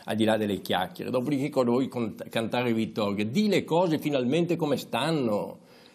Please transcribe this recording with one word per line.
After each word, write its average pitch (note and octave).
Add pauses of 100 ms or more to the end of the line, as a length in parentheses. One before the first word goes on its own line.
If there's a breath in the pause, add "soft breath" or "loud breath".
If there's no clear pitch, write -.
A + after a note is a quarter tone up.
al G#2+
di A2
là G#2+
delle G2+
chiacchiere. F#2
Dopodiché C3
cosa B2
vuoi B2+
cont-, A2+
cantare A#2+
vittoria? G#2+
Di F#3
le F3+
cose E3
finalmente D3+
come E3
stanno. A#2 (340 loud breath)